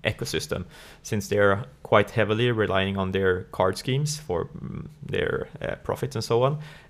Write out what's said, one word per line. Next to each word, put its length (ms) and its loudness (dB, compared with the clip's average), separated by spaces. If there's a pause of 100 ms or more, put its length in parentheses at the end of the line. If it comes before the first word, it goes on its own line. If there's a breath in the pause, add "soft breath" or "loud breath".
ecosystem, 640 -4 (360 loud breath)
since 280 -4
they're 360 4 (160)
quite 300 4
heavily 400 2
relying 440 2
on 160 -2
their 340 2
card 320 0
schemes 420 -2
for, 260 -2
mm, 400 -10 (180)
their, 440 -2 (140)
uh, 160 -4
profits 380 -4
and 80 -4
so 200 2
on. 160 0 (300 loud breath)